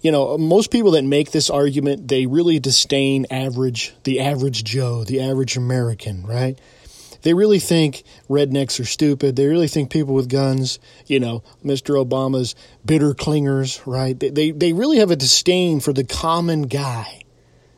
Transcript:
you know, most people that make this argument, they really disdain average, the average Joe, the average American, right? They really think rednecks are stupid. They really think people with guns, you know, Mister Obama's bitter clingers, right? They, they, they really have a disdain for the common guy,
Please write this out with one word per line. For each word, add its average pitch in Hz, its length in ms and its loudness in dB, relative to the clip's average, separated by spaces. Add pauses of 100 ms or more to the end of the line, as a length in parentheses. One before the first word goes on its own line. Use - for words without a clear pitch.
you 160 100 2
know, 143 280 2
most 175 320 2
people 220 200 4
that 151 120 4
make 143 260 0
this 147 200 0
argument, 143 580 0
they 131 180 0
really 160 340 2
disdain 135 680 0
average, 131 640 -4 (100)
the 131 160 -2
average 131 440 -2
Joe, 120 400 -4
the 131 180 -2
average 131 340 -2
American, 117 720 -4
right? 127 340 -4 (600)
They 165 120 2
really 202 260 4
think 156 440 0 (260)
rednecks 139 520 0
are 117 40 -6
stupid. 139 520 0
They 139 100 4
really 160 220 2
think 143 200 -2
people 139 240 -2
with 131 140 0
guns, 135 500 -2 (300)
you 135 140 2
know, 117 200 -4 (220)
Mister 139 300 -2
Obama's 131 600 0 (320)
bitter 151 280 2
clingers, 139 720 -2
right? 131 340 -2
They, 143 100 0
they, 151 220 0
they 165 220 0
really 262 240 2
have 208 120 6
a 170 60 2
disdain 165 640 2
for 143 140 0
the 135 100 0
common 165 600 -2
guy, 127 580 -6 (560)